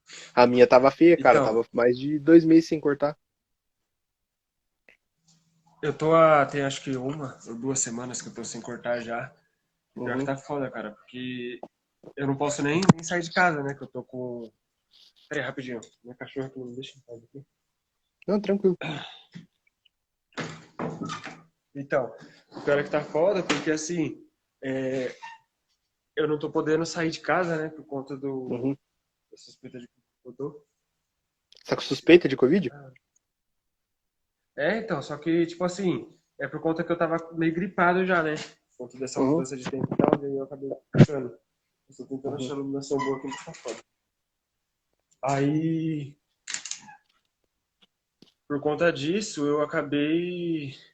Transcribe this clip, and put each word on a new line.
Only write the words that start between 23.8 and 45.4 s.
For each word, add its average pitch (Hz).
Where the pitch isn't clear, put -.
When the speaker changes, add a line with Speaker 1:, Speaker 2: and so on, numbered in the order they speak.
Speaker 2:
é... 131
eu 156
não 151
tô 151
podendo 156
sair 165
de 156
casa, 170
né, 156
por 156
conta 139
do, 131
Speaker 1:
Uhum. 127
Speaker 2:
da -
suspeita 127
de 120
que -
eu 117
tô. 147
Speaker 1:
Tá -
com -
suspeita 160
de 135
covid? 139
Speaker 2:
É, 170
então, 151
só 147
que, 165
tipo 170
assim, 175
é 139
por 147
conta 160
que 170
eu 170
tava 165
meio 165
gripado 185
já, 180
né? 156
Por 123
conta -
dessa 131
Speaker 1:
Uhum. -
Speaker 2:
mudança 139
de 127
tempo 131
e -
tal, -
e 143
aí 139
eu 135
acabei 139
ficando. 127
Eu 135
tô 123
tentando 135
Speaker 1:
Uhum. -
Speaker 2:
achar 135
a 143
iluminação 139
boa 135
aqui, 139
mas -
tá 160
foda. -
Aí, 151